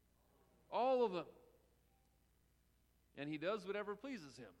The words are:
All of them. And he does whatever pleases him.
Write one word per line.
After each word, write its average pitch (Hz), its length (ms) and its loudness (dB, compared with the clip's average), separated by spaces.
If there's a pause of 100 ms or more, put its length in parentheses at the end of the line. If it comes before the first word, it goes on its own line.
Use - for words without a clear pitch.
(680)
All 247 360 6
of 190 80 4
them. 165 120 0 (1900)
And 143 120 -6
he 156 80 -4
does 180 280 -2
whatever 202 300 -4
pleases 202 400 -10
him. 113 240 -16